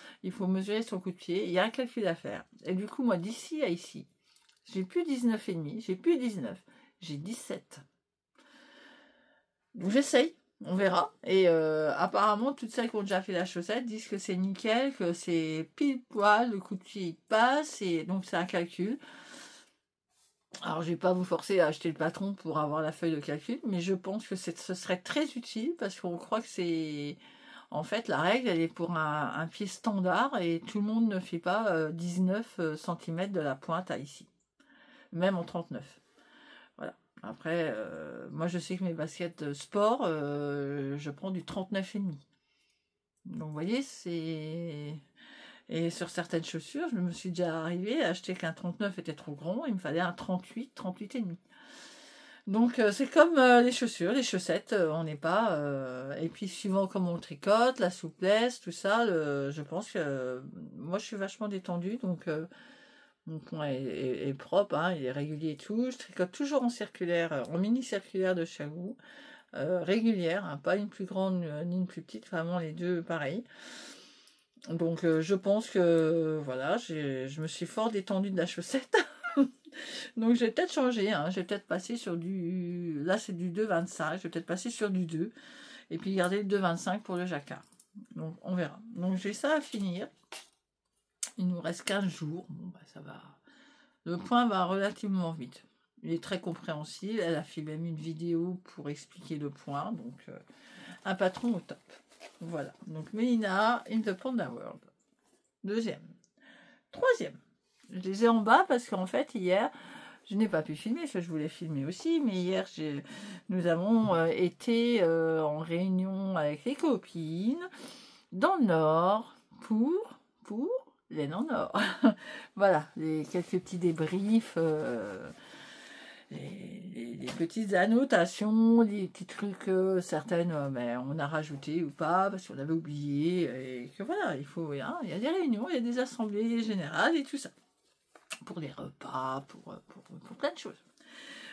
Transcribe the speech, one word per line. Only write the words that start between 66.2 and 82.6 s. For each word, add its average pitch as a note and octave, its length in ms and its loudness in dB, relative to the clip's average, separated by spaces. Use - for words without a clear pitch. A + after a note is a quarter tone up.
toujours C#4+ 320 0
en A#3+ 60 4
circulaire, E3+ 640 -2
euh, C#3 200 0
en E3+ 80 0
mini A3+ 240 2
circulaire F#3 500 0
de E3+ 100 0
chez D#3+ 220 -8
vous, F3 320 -10
euh, E3+ 300 0
régulière, G3 600 2
hein, D#3 140 -6
pas E3 180 2
une G#3 140 0
plus - 160 -8
grande, F#3 380 0
euh, D3+ 200 -4
ni F3 140 -2
une F#3 100 2
plus E3+ 140 -10
petite, - 260 -14
vraiment E3+ 300 -2
les D#3+ 160 -4
deux F3 300 -2
pareils. E3 400 -2
Donc, E3 340 0
euh, D#3+ 180 6
je F3 140 2
pense G3+ 340 2
que, D#3+ 760 4
voilà, C#3 340 0
j'ai, C#3 500 -4
je D3 140 -8
me D#3+ 60 -4
suis E3+ 200 -6
fort A3 240 0
détendue G3 400 0
de F#3 60 -2
la F3 100 2
chaussette. - 500 0
<laughs> - 840 -2
Donc, A3+ 180 6
je A#3 100 4
vais A3 60 4
peut-être F4 200 2
changer, A#3 400 2
hein, D#3+ 180 2
je F#3 80 -2
vais F#3 60 0
peut-être G3+ 220 -4
passer F#3+ 320 -2
sur F3+ 200 -2
du, F3 840 -2